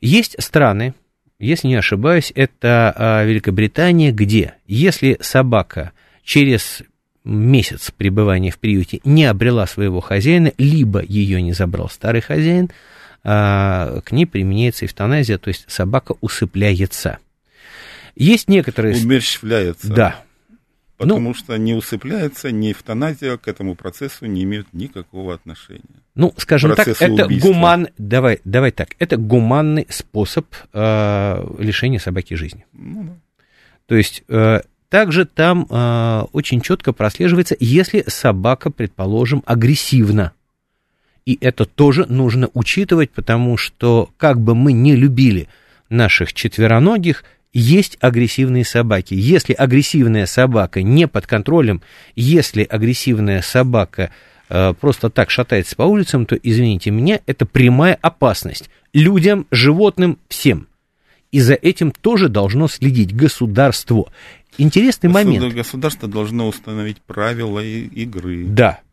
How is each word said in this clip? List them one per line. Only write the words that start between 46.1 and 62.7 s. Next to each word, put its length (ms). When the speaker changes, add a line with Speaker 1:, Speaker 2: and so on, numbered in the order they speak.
Speaker 1:
четвероногих, 880
есть 440
агрессивные 640
собаки. 500
Если 380
агрессивная 760
собака 560
не 240
под 220
контролем, 540
если 480
агрессивная 800
собака, 680
э, 240
просто 340
так 220
шатается 460
по 80
улицам, 420
то, 100
извините 540
меня, 360
это 200
прямая 560
опасность 680
людям, 600
животным, 640
всем. 380
И 80
за 160
этим 380
тоже 360
должно 380
следить 480